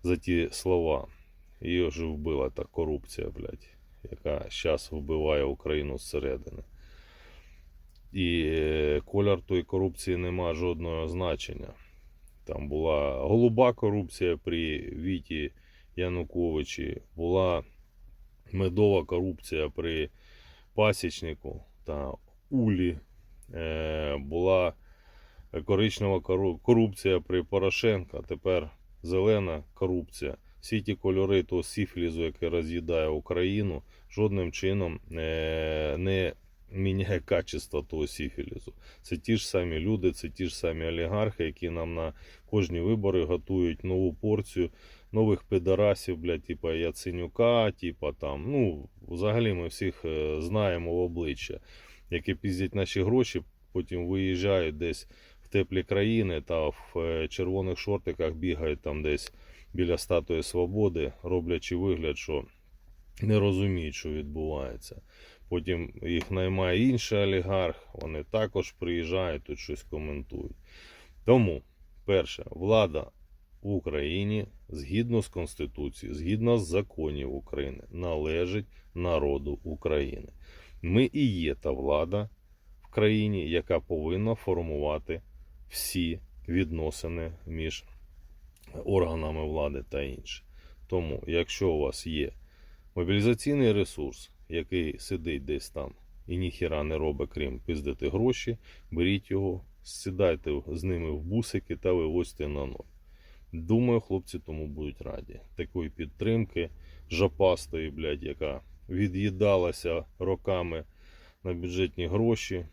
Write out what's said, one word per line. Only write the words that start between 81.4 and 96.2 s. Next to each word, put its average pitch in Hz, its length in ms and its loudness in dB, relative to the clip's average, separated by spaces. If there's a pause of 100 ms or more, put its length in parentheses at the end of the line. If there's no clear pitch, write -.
та - 160 -2
влада 76 580 0 (540)
в - 40 -20
країні, 107 640 2
яка 82 300 2
повинна 90 540 0
формувати 80 880 -2 (460)
всі - 520 -2 (280)
відносини 82 840 -2 (140)
між 80 380 -6 (1000)
органами 80 640 0
влади 73 420 -2
та 71 140 -4
інше. - 420 -10 (420)
Тому, 82 400 -2
якщо 85 440 0
у 78 80 2
вас 71 280 -2
є 76 260 -2 (640)
мобілізаційний 110 800 2
ресурс, 76 580 -2 (180)
який 82 500 -2
сидить 80 460 -4
десь 69 260 -4
там 69 240 -8 (320)